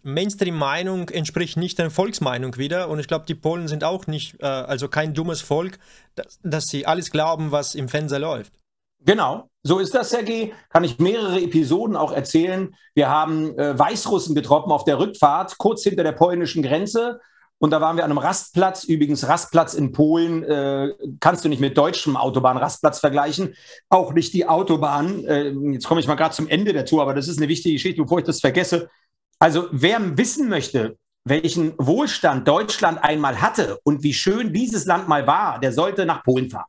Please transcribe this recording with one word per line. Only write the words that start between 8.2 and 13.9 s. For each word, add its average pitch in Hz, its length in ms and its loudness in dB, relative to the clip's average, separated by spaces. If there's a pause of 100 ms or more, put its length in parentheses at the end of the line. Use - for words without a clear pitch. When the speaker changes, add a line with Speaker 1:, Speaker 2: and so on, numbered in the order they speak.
Speaker 2:
Genau, 190 440 0 (140)
so 175 160 2
ist 190 140 -2
das, 247 180 0
Sergej. 226 420 -2 (160)
Kann 170 140 4
ich 127 160 -4
mehrere 190 420 0
Episoden 175 560 0
auch 147 140 -2
erzählen. 185 600 0 (220)
Wir 143 140 2
haben, 156 480 0
äh, 143 200 -2
Weißrussen 170 580 0